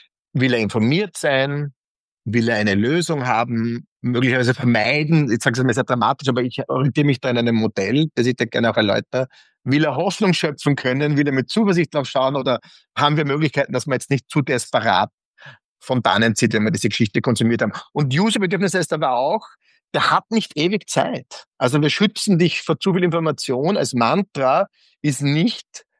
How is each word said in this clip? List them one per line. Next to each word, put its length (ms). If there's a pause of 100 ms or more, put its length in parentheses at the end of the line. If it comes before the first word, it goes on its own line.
(320)
will 220
er 60
informiert 560
sein? 580 (500)
Will 240
er 80
eine 180
Lösung 520
haben? 600 (140)
Möglicherweise 540
vermeiden? 760
Jetzt 140
sage 100
ich 40
es 60
mal 100
sehr 100
dramatisch, 440
aber 140
ich 260
orientiere 380
mich 140
da 100
in 80
einem 180
Modell, 580
das 120
ich 100
dir 100
gerne 240
auch 60
erläutere. 500 (380)
Will 200
er 120
Hoffnung 360
schöpfen 440
können? 400
Will 100
er 60
mit 180
Zuversicht 440
drauf 120
schauen? 300
Oder 240 (360)
haben 200
wir 80
Möglichkeiten, 480
dass 140
man 100
jetzt 140
nicht 200
zu 100
desperat 720 (720)
von 220
dannen 320
zieht, 180
wenn 120
wir 60
diese 180
Geschichte 320
konsumiert 420
haben? 100 (200)
Und 240
Userbedürfnis 580
heißt 180
aber 200
auch, 340 (480)
der 160
hat 200
nicht 260
ewig 320
Zeit. 560 (140)
Also 220
wir 100
schützen 480
dich 240
vor 160
zu 140
viel 120
Information 720
als 180
Mantra 720 (360)
ist 200
nicht 640 (160)